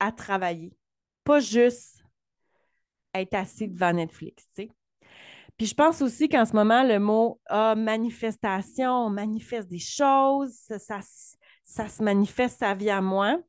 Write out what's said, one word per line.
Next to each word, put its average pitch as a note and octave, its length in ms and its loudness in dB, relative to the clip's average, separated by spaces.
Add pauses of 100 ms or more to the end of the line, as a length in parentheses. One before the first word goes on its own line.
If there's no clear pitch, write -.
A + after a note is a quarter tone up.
à G3+ 100 -2
travailler. F3+ 680 -6 (460)
Pas D4 160 4
juste A#3+ 640 2 (1120)
être F#3+ 200 -6
assis G3+ 340 -6
devant F3 240 0
Netflix, E3 560 -6
tu - 140 -16
sais. A3+ 100 -16 (840)
Puis A3 80 -2
je G3 80 -4
pense D#4+ 260 4
aussi C#4+ 300 0
qu'en B3+ 160 4
ce - 80 -2
moment, A3 280 4
le A#3 160 4
mot, G#3+ 480 2
ah, A3 300 2
manifestation, A3 1120 -4
on B3 200 0
manifeste G#3+ 580 -6
des F3 100 -10
choses, C4+ 760 0
ça, - 240 -12
ça, G3+ 220 -12 (600)
ça - 260 -10
se - 140 -8
manifeste, G#3 580 0
ça G3+ 140 -2
vient G3 240 -2
à - 40 -2
moi. G3 360 0 (100)